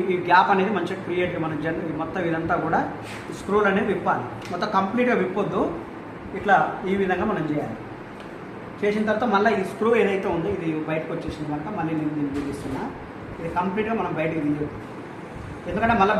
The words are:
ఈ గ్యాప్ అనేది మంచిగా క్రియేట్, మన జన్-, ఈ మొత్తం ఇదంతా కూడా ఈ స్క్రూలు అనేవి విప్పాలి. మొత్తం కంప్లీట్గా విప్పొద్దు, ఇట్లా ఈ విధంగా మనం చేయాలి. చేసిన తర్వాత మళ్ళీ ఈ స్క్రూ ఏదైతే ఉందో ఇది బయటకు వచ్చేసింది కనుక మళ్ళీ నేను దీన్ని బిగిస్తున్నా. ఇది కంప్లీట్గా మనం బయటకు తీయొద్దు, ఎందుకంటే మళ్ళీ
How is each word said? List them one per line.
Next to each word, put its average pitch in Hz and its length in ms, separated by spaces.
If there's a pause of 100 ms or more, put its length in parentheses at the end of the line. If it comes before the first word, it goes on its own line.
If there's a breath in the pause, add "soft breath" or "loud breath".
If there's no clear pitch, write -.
(140)
ఈ 175 40 (120)
గ్యాప్ 185 260
అనేది 190 240
మంచిగా 180 260
క్రియేట్, 175 400
మన 156 220
జన్-, 165 240
ఈ - 100
మొత్తం 180 200 (100)
ఇదంతా 165 340
కూడా 180 160 (500 loud breath)
ఈ - 120
స్క్రూలు 202 300
అనేవి 214 200
విప్పాలి. 147 340 (240)
మొత్తం 175 180 (100)
కంప్లీట్గా 240 440
విప్పొద్దు, 185 400 (800)
ఇట్లా 196 160 (340)
ఈ 202 120
విధంగా 185 300
మనం 160 200
చేయాలి. 143 240 (1040)
చేసిన 208 260
తర్వాత 214 260
మళ్ళీ 208 160 (120)
ఈ - 100
స్క్రూ 220 180 (120)
ఏదైతే 196 340
ఉందో 165 180
ఇది 165 140 (200)
బయటకు 160 280
వచ్చేసింది 151 360
కనుక 151 180 (100)
మళ్ళీ 160 180
నేను 151 180
దీన్ని 143 220
బిగిస్తున్నా. 135 460 (560)
ఇది 165 180
కంప్లీట్గా 208 420
మనం 170 200
బయటకు 160 260
తీయొద్దు, 147 320 (920)
ఎందుకంటే 226 300
మళ్ళీ 196 200